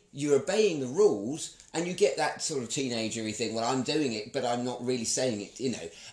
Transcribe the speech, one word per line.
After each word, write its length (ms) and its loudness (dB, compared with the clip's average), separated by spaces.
you're 240 2
obeying 440 2
the 60 -2
rules 680 2
and 120 0
you 60 -4
get 240 2
that 240 0
sort 220 -2
of 60 -6
teenagery 640 -2
thing, 200 -2
Well, 100 0
I'm 180 2
doing 320 0
it, 180 -6
but 120 -4
I'm 200 0
not 200 -4
really 200 0
saying 380 0
it, 180 -12
you 120 0
know, 160 -8